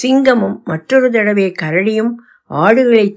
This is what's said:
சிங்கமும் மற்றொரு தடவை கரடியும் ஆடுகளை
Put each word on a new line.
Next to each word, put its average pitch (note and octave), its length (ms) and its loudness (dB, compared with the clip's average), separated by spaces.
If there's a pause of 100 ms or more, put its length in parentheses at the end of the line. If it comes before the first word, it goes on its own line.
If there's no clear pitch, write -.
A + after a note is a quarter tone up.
சிங்கமும் B3+ 600 0
மற்றொரு B3+ 460 0
தடவை G#3 520 0
கரடியும் G#3 480 -2 (340)
ஆடுகளை A3 720 2